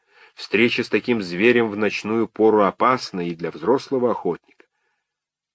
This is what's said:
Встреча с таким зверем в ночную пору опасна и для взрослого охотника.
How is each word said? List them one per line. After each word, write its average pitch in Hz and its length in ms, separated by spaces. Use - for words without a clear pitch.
Встреча 117 480
с - 60
таким 110 320
зверем 110 480
в 101 80
ночную 107 500
пору 107 360
опасна 95 640
и 87 80
для 80 160
взрослого 123 600
охотника. - 540